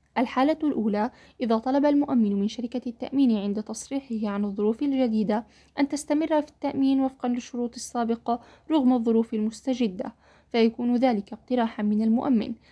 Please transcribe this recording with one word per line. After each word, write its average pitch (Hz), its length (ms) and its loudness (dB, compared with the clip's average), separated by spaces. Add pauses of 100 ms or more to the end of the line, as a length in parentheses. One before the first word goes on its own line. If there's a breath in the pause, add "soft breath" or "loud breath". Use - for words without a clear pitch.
(180)
الحالة 262 460 2
الأولى، 214 460 0 (300 loud breath)
إذا 226 180 2
طلب 262 280 0
المؤمن 240 540 2
من 202 80 0
شركة 240 380 -8
التأمين 247 500 0
عند 202 260 -2
تصريحه 220 720 -8
عن 202 120 -2
الظروف 208 380 -2
الجديدة 226 640 0 (320 soft breath)
أن 285 100 2
تستمر 302 540 0
في 294 60 -8
التأمين 269 520 0
وفقًا 262 280 -2
للشروط 240 460 -4
السابقة 233 680 -4 (300 loud breath)
رغم 269 220 4
الظروف 226 420 2
المستجدة، 220 800 -4 (340 soft breath)
فيكون 240 480 2
ذلك 233 360 0
اقتراحًا 226 500 -2
من 208 200 0
المؤمن. 226 520 2 (180 soft breath)